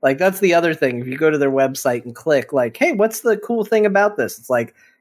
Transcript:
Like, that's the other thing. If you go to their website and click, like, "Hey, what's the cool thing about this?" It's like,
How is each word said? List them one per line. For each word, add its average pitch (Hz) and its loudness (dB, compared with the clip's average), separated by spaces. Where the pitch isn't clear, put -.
Like, 135 2
that's 190 0
the 175 2
other 170 2
thing. 127 -2
If 127 -10
you 127 -8
go 156 2
to 151 2
their 139 2
website 135 0
and 120 -14
click, 139 -2
like, 123 -2
"Hey, - 0
what's 220 0
the 226 0
cool 226 -4
thing 214 2
about 202 0
this?" 117 -6
It's - -16
like, 117 -2